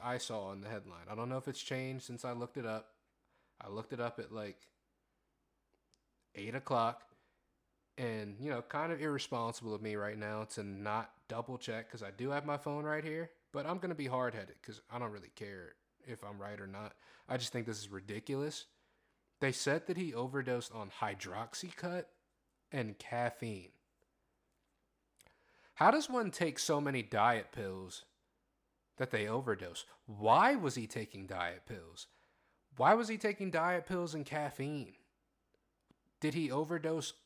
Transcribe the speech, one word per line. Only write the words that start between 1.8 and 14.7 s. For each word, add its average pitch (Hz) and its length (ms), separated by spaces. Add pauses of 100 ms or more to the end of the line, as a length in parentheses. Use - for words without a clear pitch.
since 120 180
I 123 100
looked 120 240
it 123 80
up. 110 260 (680)
I - 80
looked 110 240
it 120 80
up 117 180
at, 101 120
like, 104 260 (1800)
eight 107 180
o'clock. 123 500 (920)
And, 110 420
you 143 100
know, 120 120
kind 156 300
of 147 100
irresponsible 117 720
of 104 80
me 107 140
right 104 220
now 107 260 (120)
to 107 80
not 104 480 (160)
double 117 300
check, 113 320
'cause 110 140
I 98 80
do 117 200
have 143 140
my 143 120
phone 147 260
right 151 200
here. 160 280 (200)
But 143 140
I'm 175 120
gonna 180 180
be 143 120
hard-headed 117 540
'cause - 280